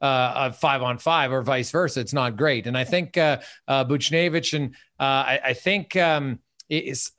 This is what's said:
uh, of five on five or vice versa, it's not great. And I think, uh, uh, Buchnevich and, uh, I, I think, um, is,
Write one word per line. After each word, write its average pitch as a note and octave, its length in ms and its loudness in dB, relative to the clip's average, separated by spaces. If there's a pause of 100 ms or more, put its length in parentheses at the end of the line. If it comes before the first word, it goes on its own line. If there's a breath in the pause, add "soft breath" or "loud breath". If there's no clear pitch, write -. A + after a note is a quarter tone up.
uh, B2+ 340 2
of C3 220 -2
five C#3 260 2
on B2 140 -2
five C#3 340 0
or C3 120 0
vice B2+ 280 -2
versa, D#3 300 0
it's A2+ 140 -6
not B2 240 0
great. B2+ 280 0
And B2 100 -2
I B2+ 80 0
think, F3 340 -2
uh, D3+ 220 4 (280 loud breath)
uh, C3+ 160 2
Buchnevich D#3 720 0
and, C#3+ 180 -4 (240 soft breath)
uh, C#3+ 40 -8
I, C3+ 420 2
I C3 80 0
think, - 420 -2
um, D3+ 440 2 (320)
is, D3+ 480 -4